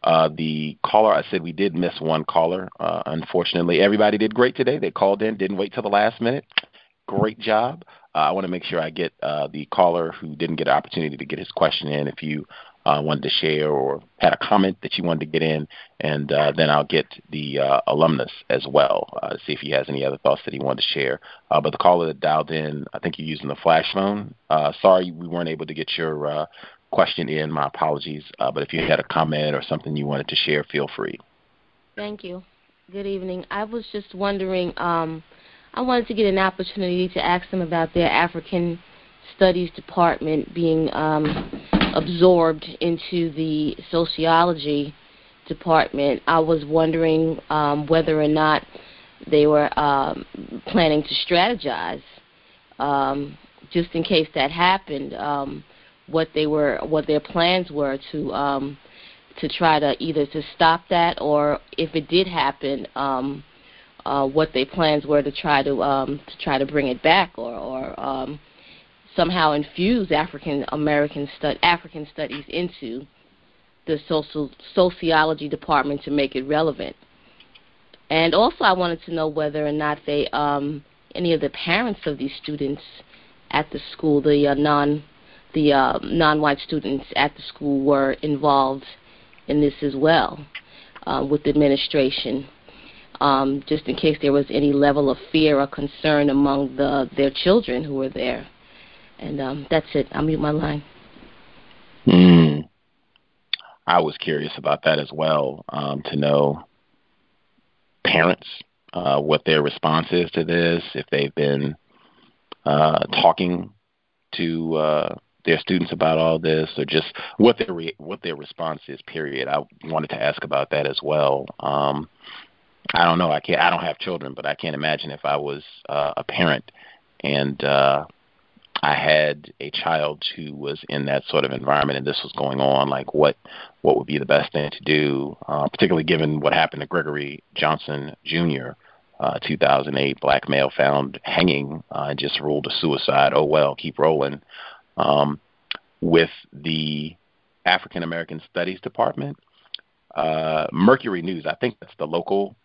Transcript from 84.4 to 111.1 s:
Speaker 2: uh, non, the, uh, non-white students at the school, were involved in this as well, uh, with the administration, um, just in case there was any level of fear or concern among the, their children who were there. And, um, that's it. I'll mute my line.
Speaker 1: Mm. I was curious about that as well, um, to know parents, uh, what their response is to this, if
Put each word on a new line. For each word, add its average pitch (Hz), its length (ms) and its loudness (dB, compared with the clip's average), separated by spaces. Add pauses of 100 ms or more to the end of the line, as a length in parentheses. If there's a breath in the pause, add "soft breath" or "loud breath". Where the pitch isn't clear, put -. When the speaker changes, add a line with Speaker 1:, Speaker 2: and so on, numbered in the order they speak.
Speaker 2:
uh, 143 60 2
non, 147 500 2 (480 soft breath)
the, 147 200 4
uh, 131 320 4
non-white 151 560 2
students 139 460 -6 (100)
at 147 180 0
the - 80 -20
school, 139 420 -2
were 139 280 2 (100)
involved 139 640 0 (640 soft breath)
in 147 120 2
this 143 220 2
as 139 140 -2
well, 147 420 2 (680 loud breath)
uh, 139 200 -2
with 147 140 0
the 151 80 0
administration, 139 960 0 (720 loud breath)
um, 139 460 2
just 151 220 -2
in - 80 -2
case 156 260 2
there 143 100 2
was 143 180 2
any 143 220 2
level 143 380 4
of 127 80 -2 (140)
fear 156 260 4
or 139 80 2
concern 147 640 0
among 139 460 2
the, 139 400 0
their 139 180 2
children 180 480 2
who 147 120 -6
were 131 140 -4
there. 123 380 -6 (720 loud breath)
And, 143 220 -8
um, 135 280 -8
that's 160 240 0
it. 139 200 0
I'll 151 100 -2
mute 156 160 0
my 151 140 0
line. 151 320 -4 (1200)
Speaker 1:
Mm. 85 640 8 (1160 loud breath)
I 87 120 4
was 76 200 0
curious 78 380 -4
about 73 280 -2
that 78 160 4
as 71 120 -8
well, 76 560 0
um, 69 380 -6
to - 100 -6
know 71 480 2 (1400)
parents, 87 420 2 (460)
uh, 73 280 0
what 76 240 2
their 78 180 4
response 78 500 0
is 87 180 2
to 82 140 -2
this, 85 400 0 (100)
if - 160 -8